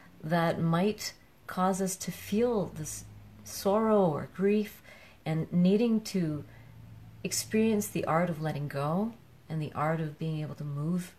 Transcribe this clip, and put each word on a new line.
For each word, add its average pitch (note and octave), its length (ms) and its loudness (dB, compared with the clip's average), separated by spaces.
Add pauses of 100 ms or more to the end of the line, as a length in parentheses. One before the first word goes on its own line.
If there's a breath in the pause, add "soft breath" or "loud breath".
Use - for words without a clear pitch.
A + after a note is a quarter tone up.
(240 loud breath)
that E3 360 0
might E3+ 540 0 (320)
cause F#3 340 0
us F#3+ 180 -2
to - 140 -6
feel G#3+ 640 0
this - 280 -10 (400)
sorrow G#3+ 600 4
or C#3 320 0
grief G#3 460 0 (460 loud breath)
and D#3+ 260 0
needing G#3 480 4
to D#3+ 420 -2 (800 loud breath)
experience A3 640 0
the - 180 -4
art F3 260 2
of D3+ 100 -6
letting D3 260 -4
go E3 460 -2 (340)
and D#3 140 -4
the D3 140 -6
art D#3+ 240 0
of D3+ 180 -6
being D#3+ 240 -4
able C#3+ 140 -6
to D3 80 -10
move D3+ 560 -4